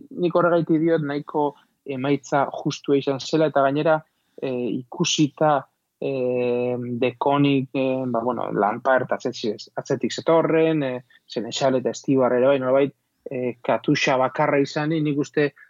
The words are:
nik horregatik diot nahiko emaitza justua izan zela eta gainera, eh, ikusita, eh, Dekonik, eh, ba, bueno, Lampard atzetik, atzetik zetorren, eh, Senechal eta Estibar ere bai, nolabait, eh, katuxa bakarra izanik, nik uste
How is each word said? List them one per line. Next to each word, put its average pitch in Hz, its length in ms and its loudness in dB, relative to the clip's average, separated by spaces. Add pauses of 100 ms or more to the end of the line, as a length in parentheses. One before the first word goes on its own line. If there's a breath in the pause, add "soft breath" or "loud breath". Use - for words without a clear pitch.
(120)
nik 175 240 -2
horregatik 170 440 2
diot 165 240 2
nahiko 143 520 -4 (300 soft breath)
emaitza 139 680 0
justua - 460 -2
izan 135 220 -2
zela 160 280 0
eta 143 140 2
gainera, 151 400 2 (400)
eh, 123 280 -4 (100)
ikusita, 151 880 0 (340)
eh, 123 760 -2
Dekonik, 131 960 0
eh, 131 340 0
ba, 120 160 -2
bueno, 113 280 -2
Lampard 123 600 0
atzetik, 110 480 -4 (160)
atzetik 143 380 -4
zetorren, 160 720 2
eh, 127 200 -6 (220 soft breath)
Senechal 123 500 -2
eta 120 140 0
Estibar 127 440 2
ere 123 140 4
bai, 139 120 4
nolabait, 135 340 2 (360)
eh, 123 320 -4
katuxa 139 560 0
bakarra 143 420 0
izanik, 151 440 -2
nik 147 140 -2
uste 147 360 -2 (160 soft breath)